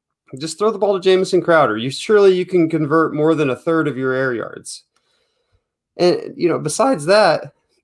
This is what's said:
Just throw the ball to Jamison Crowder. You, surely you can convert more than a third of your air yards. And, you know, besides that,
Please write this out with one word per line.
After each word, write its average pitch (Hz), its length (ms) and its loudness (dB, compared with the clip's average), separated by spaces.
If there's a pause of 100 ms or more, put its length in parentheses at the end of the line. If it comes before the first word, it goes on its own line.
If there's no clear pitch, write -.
(400)
Just 156 180 -10
throw 214 140 0
the 202 80 -8
ball 202 160 0
to 190 40 -6
Jamison 185 440 2
Crowder. 147 340 2
You, 123 140 -6
surely 202 440 2
you 180 100 -2
can 170 240 0
convert 160 440 0
more 156 220 2
than 147 140 0
a 123 60 -2
third 160 320 -2
of 127 100 -6
your 131 160 -4
air 131 200 -2
yards. - 500 -12 (1120)
And, - 400 0
you 175 140 0
know, 143 80 0
besides 151 480 -2
that, 175 480 2 (300)